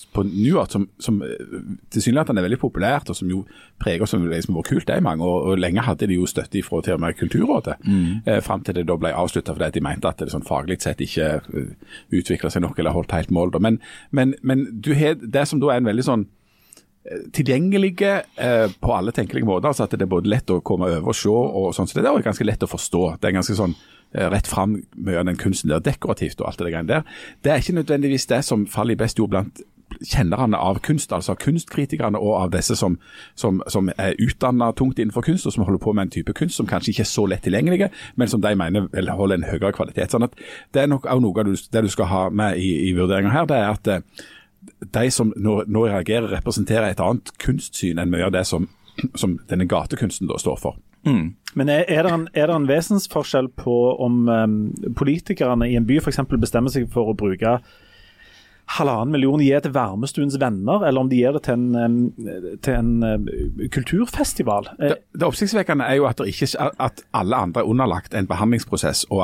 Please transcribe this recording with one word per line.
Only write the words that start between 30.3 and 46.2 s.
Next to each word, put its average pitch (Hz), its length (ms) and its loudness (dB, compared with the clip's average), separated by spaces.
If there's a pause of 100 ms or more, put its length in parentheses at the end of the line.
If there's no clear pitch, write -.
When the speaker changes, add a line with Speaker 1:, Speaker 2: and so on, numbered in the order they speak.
Speaker 1:
av 95 240 0
kunst, - 300 -2
altså 92 220 -2
av - 40 -6
kunstkritikerne 139 800 -2
og 101 240 2
av 92 100 0
disse 92 240 0
som, 90 220 0 (380)
som, 95 320 0
som 95 300 0
er 95 200 0
utdannet 120 600 2
tungt 131 220 0
innenfor 113 240 0
kunst, 175 220 0
og 120 80 -2
som 107 120 0
holder 92 140 2
på 107 140 0
med 104 100 2
en 92 60 -4
type 95 240 -4
kunst 170 220 -4
som 117 100 -2
kanskje 107 280 -2
ikke - 80 0
er 98 100 -2
så 104 160 0
lett 92 160 -2
tilgjengelige, 156 460 2 (260)
men 123 120 0
som 113 140 0
de 104 140 2
mener 92 360 0
vel 92 180 -2
holder 95 260 0
en 85 80 0
høyere 92 300 -2
kvalitet. - 380 -4
Sånn 117 120 2
at 120 100 -2 (380)
det 135 120 2
er 143 40 2
nok 139 180 0
også 127 160 2
noe 104 180 2
av 107 60 2
du, 98 80 2 (180)
det 113 120 2
du 98 60 2
skal 110 160 -2
ha 92 240 2
med 101 280 0
i, 92 320 0
i 92 40 2
vurderingen 95 380 2
her, 156 140 2
det 151 120 2
er 104 120 2
at, 107 180 -2
eh, 95 120 2 (920)
de 127 180 2
som 110 260 2
nå, 104 300 2
nå 107 200 2
reagerer, 104 440 0